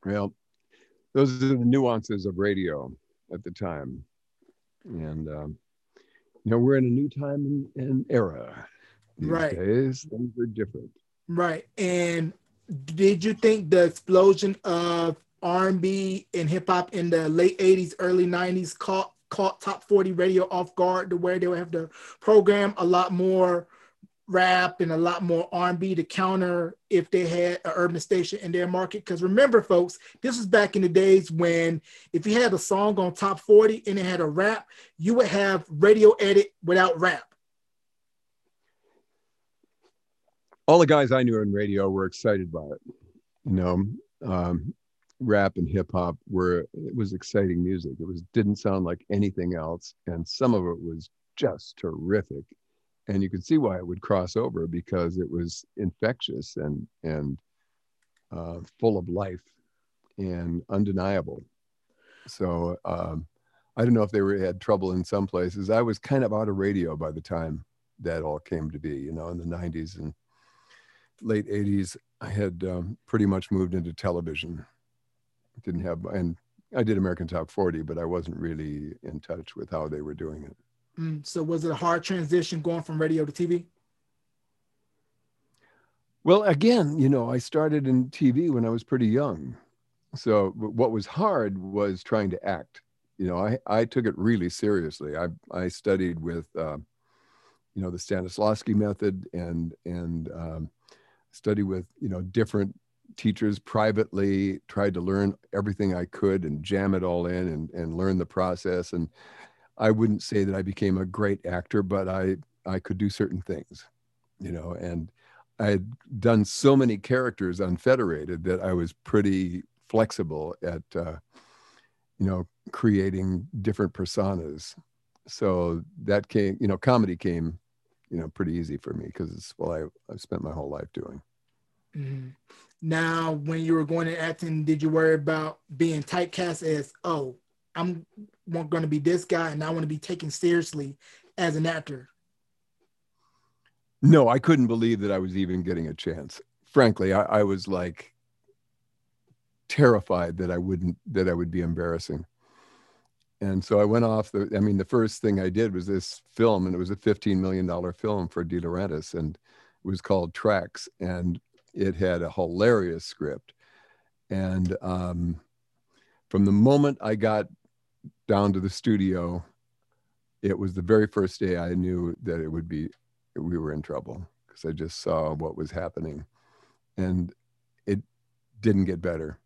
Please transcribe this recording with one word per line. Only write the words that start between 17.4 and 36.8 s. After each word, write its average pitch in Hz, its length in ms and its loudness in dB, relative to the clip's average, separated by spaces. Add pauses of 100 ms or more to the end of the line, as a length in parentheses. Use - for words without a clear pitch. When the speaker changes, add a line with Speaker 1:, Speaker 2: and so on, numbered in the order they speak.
Speaker 2:
eighties, 185 400 4
early 185 260 4
nineties 180 480 -2
caught, - 400 -4 (140)
caught 190 320 0
Top - 240 -6
forty 190 260 2
radio 185 400 2
off 180 240 -4
guard 185 360 0
to 180 60 -2
where 180 220 -2
they 180 80 0
would 175 120 -2
have 170 120 -8
to 165 200 -6 (300)
program 202 560 6
a 185 80 -2
lot 180 280 4
more 180 560 2 (580)
rap 180 540 2
and 165 100 0
a 160 60 0
lot 175 260 0
more 170 300 0
R 180 180 0
and 180 80 -2
B 190 160 -2
to 170 80 -2
counter 180 720 0 (140)
if 175 220 4
they 185 160 4
had 175 360 0
an 170 120 -2
urban 175 240 0
station 190 400 0
in 185 100 -8
their 175 160 0
market? 185 400 -4
'Cause 170 160 -4
remember, 226 400 6
folks, 180 380 2 (220)
this 247 140 -2
was 233 80 -4
back 196 300 4
in 196 80 4
the 180 60 4
days 190 420 6
when 165 520 2 (300)
if 165 140 -2
you 208 80 2
had 240 180 4
a 185 60 2
song 202 400 2
on 180 160 0
Top 196 240 -2
forty 220 480 8
and 196 100 -2
it 190 80 -2
had 180 160 -2
a 165 60 2
rap, 190 420 0 (280)
you 190 180 0
would 233 140 6
have 196 420 2
radio 214 440 8
edit 202 380 4 (120)
without 180 340 4